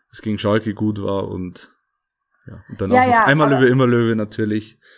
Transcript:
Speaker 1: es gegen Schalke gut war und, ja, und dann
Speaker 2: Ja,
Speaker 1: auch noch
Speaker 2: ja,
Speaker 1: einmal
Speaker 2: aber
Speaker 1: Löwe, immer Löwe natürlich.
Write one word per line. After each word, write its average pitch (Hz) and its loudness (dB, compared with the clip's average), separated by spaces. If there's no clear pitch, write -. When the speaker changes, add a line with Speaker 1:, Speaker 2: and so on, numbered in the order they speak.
Speaker 1:
es - -16
gegen 107 -4
Schalke 107 -2
gut 104 -4
war 98 -6
und, 92 -12
ja, 92 -20
und - -12
dann 98 -4
Speaker 2:
Ja, 247 4
Speaker 1:
auch 262 2
noch 247 2
Speaker 2:
ja, 233 4
Speaker 1:
einmal 147 4
Speaker 2:
aber 131 2
Speaker 1:
Löwe, 127 6
immer 127 4
Löwe 117 2
natürlich. 107 -6